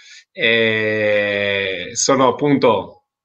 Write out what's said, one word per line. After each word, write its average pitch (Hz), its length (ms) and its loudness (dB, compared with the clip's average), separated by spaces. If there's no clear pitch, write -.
E 104 1600 0
sono 135 340 0
appunto 123 760 0